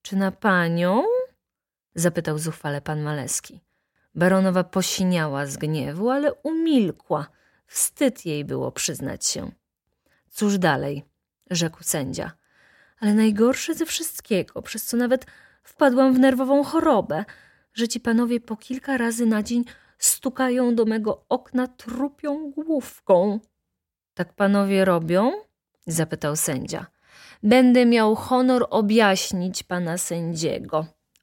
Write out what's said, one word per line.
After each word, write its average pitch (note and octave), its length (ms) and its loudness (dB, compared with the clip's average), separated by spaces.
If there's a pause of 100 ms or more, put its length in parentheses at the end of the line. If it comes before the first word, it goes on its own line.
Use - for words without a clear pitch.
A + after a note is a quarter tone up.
Czy - 140 -8
na F#3+ 160 0
panią?”, F3+ 720 0 (920)
zapytał E3 440 -2
zuchwale D3+ 420 -8
pan D3+ 200 -6
Maleski. D3 580 -8 (560)
Baronowa F#3 480 2
posiniała F3 840 -2
z C#3 120 -10
gniewu, D#3 520 -4
ale C#4+ 240 0
umilkła. C4+ 920 0 (380)
Wstyd - 600 -2
jej D3 200 -4
było C3 260 -6
przyznać - 540 -8
się. - 260 -6 (800)
„Cóż G3+ 280 0
dalej?”, C#3+ 460 0 (460)
rzekł E3+ 340 -4
sędzia. D#3+ 480 -6 (680)
„Ale G#3 140 2
najgorsze A3 600 2
ze D#4+ 120 -4
wszystkiego, - 760 -6
przez - 240 -10
co A3+ 120 -4
nawet B3 280 0 (380)
wpadłam C4 500 4
w B3+ 60 4
nerwową C4+ 440 4
chorobę, C4 640 0 (480)
że A#3 140 -4
ci A#3 120 -6
panowie A#3 400 0
po A3 180 -10
kilka C4 400 -6
razy A#3 280 -2
na G#3+ 180 2
dzień A#3+ 220 -2 (320)
stukają B3 800 0
do A3+ 100 2
mego A3 440 -2
okna B3+ 380 -2
trupią C#4+ 840 -8
główką”. A3 880 0 (720)
„Tak - 200 -8
panowie G3 520 2
robią?”, F3+ 460 2 (560)
zapytał D#3+ 480 -4
sędzia. D#3+ 500 -6 (580)
„Będę B3 420 6
miał A3 300 4
honor B3+ 540 2
objaśnić G3 920 2
pana F3 340 -4
sędziego”, E3 880 -4 (380)